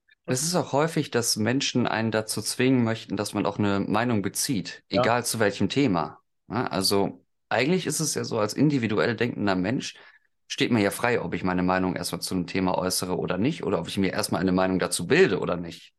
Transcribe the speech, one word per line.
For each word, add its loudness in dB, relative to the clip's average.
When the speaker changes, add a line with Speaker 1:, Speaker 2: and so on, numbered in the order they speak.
Speaker 1:
Es 0
ist -2
auch 0
häufig, 0
dass 0
Menschen 0
einen 0
dazu -2
zwingen 2
möchten, -2
dass -4
man 0
auch -2
eine 2
Meinung 0
bezieht, -4
Speaker 2:
Ja. 2
Speaker 1:
egal 2
zu -4
welchem 2
Thema. 0
Ja, -2
also 0
eigentlich 0
ist -4
es -2
ja -4
so, -2
als 0
individuell 2
denkender 0
Mensch -2
steht -2
mir 4
ja 4
frei, 0
ob -6
ich -6
meine 0
Meinung 0
erstmal -6
zu -6
einem -2
Thema 0
äußere -2
oder -2
nicht, -2
oder 0
ob -6
ich -6
mir 0
erstmal -2
eine 2
Meinung 2
dazu -2
bilde 4
oder -2
nicht. -12